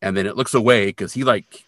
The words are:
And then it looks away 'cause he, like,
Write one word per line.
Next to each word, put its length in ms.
And 160
then 80
it 100
looks 200
away 360
'cause 220
he, 100
like, 440